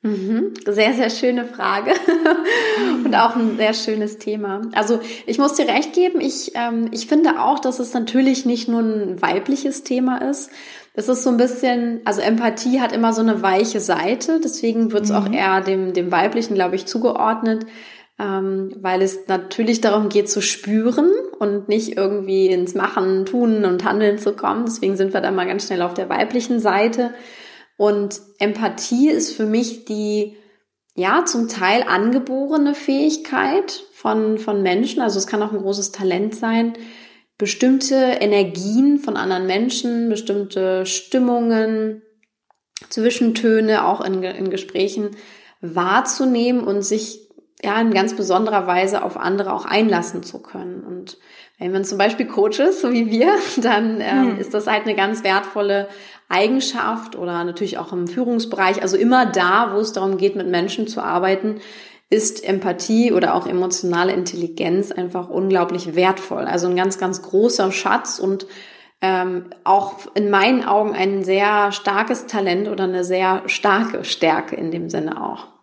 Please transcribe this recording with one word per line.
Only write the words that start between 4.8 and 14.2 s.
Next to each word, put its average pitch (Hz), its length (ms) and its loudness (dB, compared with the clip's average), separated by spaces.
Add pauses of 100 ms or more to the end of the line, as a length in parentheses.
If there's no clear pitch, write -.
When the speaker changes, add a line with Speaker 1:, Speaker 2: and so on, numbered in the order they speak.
Speaker 1:
ich 226 140 -2
muss 277 160 4
dir 294 120 0
recht - 260 0
geben, 359 280 2
ich, - 340 -6
ähm, 233 360 -2
ich 226 160 -8
finde 302 340 4
auch, 269 180 2
dass 254 200 -2
es 240 140 -4
natürlich 262 520 2
nicht 233 220 0
nur 233 140 2
ein 208 400 -2
weibliches 269 640 -2
Thema 254 340 0 (120)
ist. 277 220 -4 (420)
Es 220 160 -4
ist 247 140 2
so 269 60 2
ein 240 80 4
bisschen, 240 680 2
also 208 160 0
Empathie 226 580 2
hat 247 120 0
immer 226 220 2
so 220 80 0
eine 220 200 2
weiche 196 380 2
Seite, 202 640 0